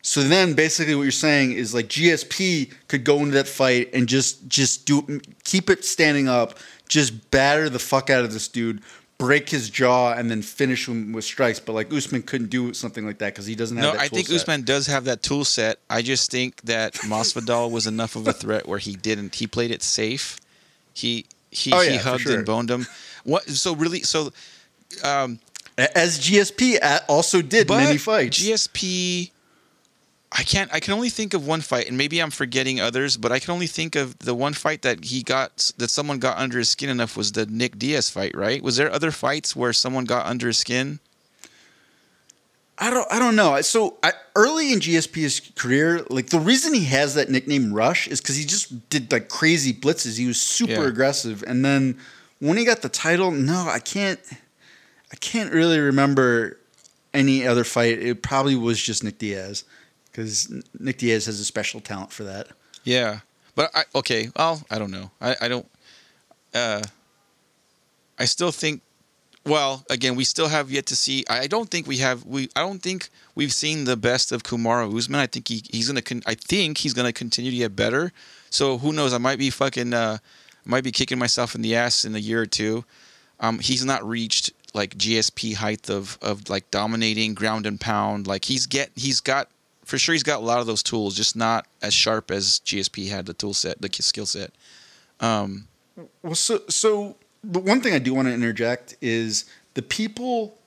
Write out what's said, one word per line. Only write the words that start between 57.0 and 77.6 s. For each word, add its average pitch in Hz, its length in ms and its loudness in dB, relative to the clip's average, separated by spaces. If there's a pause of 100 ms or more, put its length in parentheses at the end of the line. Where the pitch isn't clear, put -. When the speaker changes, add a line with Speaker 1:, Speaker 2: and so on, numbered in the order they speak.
Speaker 1:
any 135 320 4
other 120 180 4
fight. 117 360 2
It 117 220 -2
probably 135 340 2
was 117 260 0
just 110 200 -4
Nick 104 160 -6
Diaz, 101 460 -8 (480)
'cause 110 380 -4
N-, 64 120 -10 (160)
Nick 123 200 -6
Diaz 113 280 2
has 107 140 -6
a 101 60 -6
special 110 340 -6
talent 98 320 -12
for 107 120 -14
that. 98 240 -12 (360)
Speaker 2:
Yeah. 120 360 0 (340)
But 156 200 0
I, 160 100 0 (100)
okay, 120 420 0
well, 160 340 0
I 110 80 -4
don't 104 120 -6
know. 95 280 -12
I, 123 220 -2
I 117 80 -2
don't, 123 180 -4 (840)
uh, 110 300 -2 (1400)
I 123 80 0
still 170 260 0
think, 151 300 -4 (640)
well, 139 420 0
again, 123 280 0
we 131 80 0
still 160 240 0
have 147 240 0
yet 139 140 -2
to 131 100 -4
see, 135 340 -2
I 127 160 0
don't 214 240 -2
think 170 160 -2
we 135 120 -2
have, 127 260 0
we, 131 320 -4
I 135 40 0
don't 190 220 -4
think 185 280 -6 (260)
we've 139 160 0
seen 156 320 -2
the 123 120 2
best 123 360 0
of 120 100 -4
Kamaru 117 560 0
Usman. 135 220 -2
I 131 80 2
think 113 200 -10
he, 110 220 -6
he's 113 160 -2
gonna 127 160 -2
con-, 120 240 -6
I 113 80 -2
think 165 440 -2
he's 135 160 -2
gonna 123 180 0
continue 120 400 -4
to 123 40 -4
get 110 200 -2